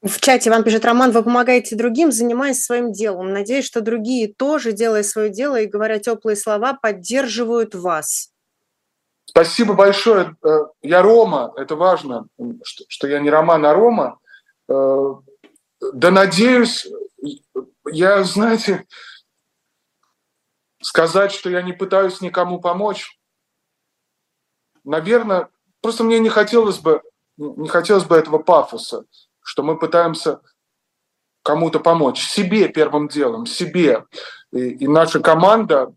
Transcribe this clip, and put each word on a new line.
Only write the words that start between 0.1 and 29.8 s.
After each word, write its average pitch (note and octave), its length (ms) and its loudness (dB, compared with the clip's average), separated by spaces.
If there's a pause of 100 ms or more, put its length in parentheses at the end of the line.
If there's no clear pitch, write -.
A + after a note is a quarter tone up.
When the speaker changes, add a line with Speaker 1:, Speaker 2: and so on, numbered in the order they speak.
Speaker 1:
чате B3 300 2
Иван A3+ 160 4
пишет: A3 220 0
«Роман, B3 240 4
вы A3+ 120 2
помогаете A#3+ 540 0
другим, A#3+ 340 0
занимаясь A#3+ 540 -2
своим A#3+ 260 -4
делом. F#3+ 440 -6
Надеюсь, G#3+ 320 -4
что A#3 160 -6
другие A3+ 500 -4
тоже, C4 400 -2
делая G#3+ 300 -2
своё G#3+ 260 -4
дело A#3+ 320 -4
и G#3+ 60 -2
говоря G#3+ 320 -4
тёплые G#3+ 380 -4
слова, G#3+ 360 -4
поддерживают A3+ 1000 -4
вас». F3 580 -6 (960)
Speaker 2:
Спасибо G3 480 2
большое. G3 680 2
Э, D#3+ 60 0 (340)
я F3 200 4
Рома, F#3+ 540 4
это C3+ 200 -8
важно, D3+ 500 -2 (120)
м, A#2+ 260 -12
что, - 240 -20
что - 180 -8
я C#3+ 140 -4
не C#3+ 100 0
Роман, D#3 360 4
а D3+ 80 6
Рома. G3 440 0 (500)
Э, C3+ 460 0 (800)
да, C#3 180 4
надеюсь, G3+ 760 2 (1000)
я, F#3+ 380 2
знаете, G#3 600 -2 (2000)
сказать, F3 480 0
что F3+ 200 -8
я F3+ 120 -2
не F3+ 120 -8
пытаюсь F#3+ 480 -2
никому F3+ 380 -4
помочь, F#3 580 -6 (1600)
наверное, F3+ 680 -2 (340)
просто A3+ 220 -2
мне A3+ 140 2
не A3 120 2
хотелось G#3+ 480 2
бы, D#3 240 0 (340)
не D3 320 -12
хотелось E3+ 360 2
бы E3 120 4
этого D#3 220 2
пафоса, C3 680 0 (380)
что - 200 -6
мы D#3 160 -4
пытаемся E3 640 -2 (1040)